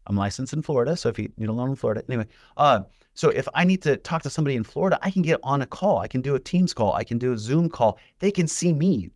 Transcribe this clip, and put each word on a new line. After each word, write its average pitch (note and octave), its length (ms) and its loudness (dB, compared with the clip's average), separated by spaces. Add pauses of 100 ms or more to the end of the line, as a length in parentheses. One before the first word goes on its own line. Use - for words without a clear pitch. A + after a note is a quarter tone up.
I'm G2+ 100 -2
licensed G2+ 380 -2
in D3+ 80 -2
Florida. C#3 340 0
So C#3 140 -2
if G#2+ 80 -6
you G#2 200 -6
need A2 120 -4
a - 20 -2
loan B2 200 -2
in C3+ 40 -2
Florida, A2 320 -2
anyway, A2+ 200 -4 (300)
uh, C3+ 240 6 (340)
so D#3 140 2
if - 260 -2
I D#3+ 80 2
need F#3 180 2
to C#3 160 2
talk - 240 -4
to C#3 80 -6
somebody C#3 260 -2
in A2+ 80 -2
Florida, F3 380 0
I G3 80 -2
can F#3 140 0
get D#3 180 2
on C#3 220 0
a - 20 -4
call. F#3 320 -2
I G2 100 -4
can C3 140 -4
do C#3 140 -2
a B2+ 40 0
Teams F3 360 0
call. G#2 180 0
I G#2+ 100 -2
can A#2 140 -4
do B2 160 0
a A2+ 60 -4
Zoom D3 280 0
call. A2+ 300 2 (220)
They F#3+ 100 0
can F3+ 180 0
see E3+ 260 0
me. D3 420 0